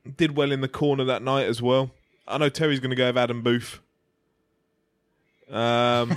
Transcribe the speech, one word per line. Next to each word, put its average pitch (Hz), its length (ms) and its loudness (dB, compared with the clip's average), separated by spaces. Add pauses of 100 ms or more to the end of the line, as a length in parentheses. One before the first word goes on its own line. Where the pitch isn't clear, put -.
(160)
Did 151 200 0
well 143 140 2
in 135 120 -2
the 135 60 -2
corner 139 360 0
that 123 180 0
night 131 240 0
as 117 160 -2
well. 127 300 2 (340)
I 120 120 -6
know 147 100 2
Terry's 147 320 -2
gonna 131 160 -4
go 127 100 2
with 123 120 0
Adam 120 240 0
Booth. 120 360 -2 (1700)
Um, 120 680 2